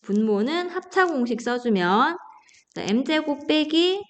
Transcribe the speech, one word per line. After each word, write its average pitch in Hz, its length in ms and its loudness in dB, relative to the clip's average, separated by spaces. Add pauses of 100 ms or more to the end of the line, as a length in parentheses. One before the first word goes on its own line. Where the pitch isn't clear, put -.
분모는 220 640 0
합차 370 380 0
공식 247 340 -2
써주면, 240 720 2 (600)
자, 175 80 -8
M 233 220 0
제곱 311 420 -2
빼기 330 640 2